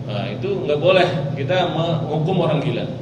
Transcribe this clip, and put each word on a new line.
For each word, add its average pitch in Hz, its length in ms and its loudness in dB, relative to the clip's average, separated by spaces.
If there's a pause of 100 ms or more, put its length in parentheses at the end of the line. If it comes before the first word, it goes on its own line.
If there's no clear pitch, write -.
Nah, 104 240 -6
itu 120 200 -4 (120)
nggak 147 160 0
boleh 175 320 4 (320)
kita 175 320 0
menghukum 165 720 0
orang - 160 2
gila. 120 240 -2 (160)